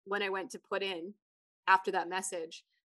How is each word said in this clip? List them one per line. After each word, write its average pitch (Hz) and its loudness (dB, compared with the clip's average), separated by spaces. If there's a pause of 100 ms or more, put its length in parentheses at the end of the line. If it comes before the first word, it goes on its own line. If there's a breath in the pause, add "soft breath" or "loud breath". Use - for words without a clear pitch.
when 202 -2
I 196 2
went 190 -2
to 185 -10
put 190 -4
in 190 -4 (520)
after 190 6
that 170 2
message, 175 -6 (200)